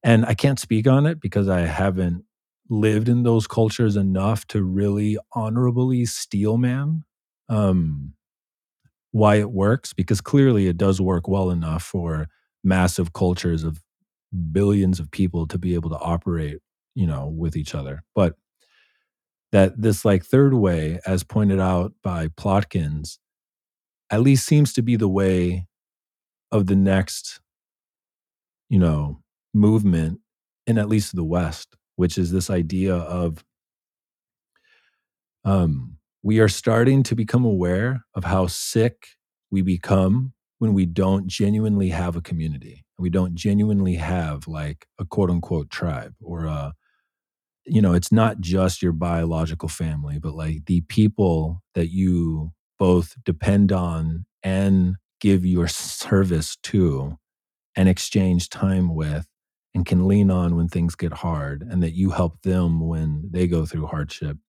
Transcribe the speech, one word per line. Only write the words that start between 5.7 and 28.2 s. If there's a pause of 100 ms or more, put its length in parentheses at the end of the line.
steel
man, (460)
um, (960)
why
it
works,
because
clearly
it
does
work
well
enough
for (340)
massive
cultures
of (720)
billions
of
people
to
be
able
to
operate, (360)
you
know,
with
each
other. (100)
But (1160)
that
this,
like,
third
way,
as
pointed
out (100)
by
Plotkins, (920)
at
least
seems
to
be
the
way (840)
of
the
next, (1300)